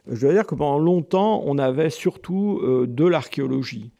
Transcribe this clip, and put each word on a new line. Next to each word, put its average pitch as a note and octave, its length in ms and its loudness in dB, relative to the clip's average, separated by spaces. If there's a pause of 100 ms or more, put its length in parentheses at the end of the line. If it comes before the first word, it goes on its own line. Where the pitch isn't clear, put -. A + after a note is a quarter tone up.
(120)
je A#2 80 -6
dois C#3 140 4
dire G#3 120 2
que D3+ 100 -6
pendant C#3+ 240 0
longtemps, F3+ 680 2
on C#3+ 120 0
avait C#3 320 0
surtout, F#3+ 760 -2
euh, B2+ 220 2
de B2 200 0
l'archéologie C3 960 -2